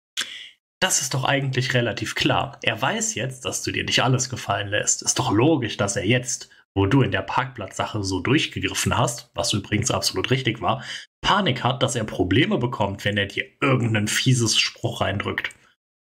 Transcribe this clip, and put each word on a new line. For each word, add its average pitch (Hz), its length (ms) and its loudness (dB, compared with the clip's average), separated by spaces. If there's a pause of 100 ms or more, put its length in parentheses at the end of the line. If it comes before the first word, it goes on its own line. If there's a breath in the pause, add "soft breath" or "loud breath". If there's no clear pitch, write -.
(800 loud breath)
„Das 185 200 2
ist - 140 -4
doch 131 100 0
eigentlich 135 500 0
relativ 113 400 0
klar. - 480 0
Er 113 180 -2
weiß 220 340 0
jetzt, 139 300 -6
dass - 180 -6
du 101 100 -4
dir 95 120 -4
nicht 98 180 2
alles 127 280 2
gefallen 101 380 -4
lässt. - 340 0
Ist - 160 -2
doch 123 140 0
logisch, 120 440 2
dass 101 200 0
er 98 100 -2
jetzt, 123 420 0 (260 soft breath)
wo 98 120 4
du 135 160 6
in 101 80 2
der 95 120 0
Parkplatzsache 110 840 -4
so 95 160 -2
durchgegriffen 95 760 0
hast“, 127 380 -2
was - 180 -2
übrigens 104 380 0
absolut - 400 0
richtig 131 300 0
war, 104 240 0 (360 loud breath)
„Panik 185 440 2
hat, 127 180 0
dass 123 140 0
er 110 80 -2
Probleme 110 540 2
bekommt, 104 460 -2
wenn 104 120 0
er 101 100 2
dir - 180 -6 (160)
irgendein 110 480 2
fieses 120 500 2
Spruch - 420 -2
reindrückt. 98 500 -2 (520 loud breath)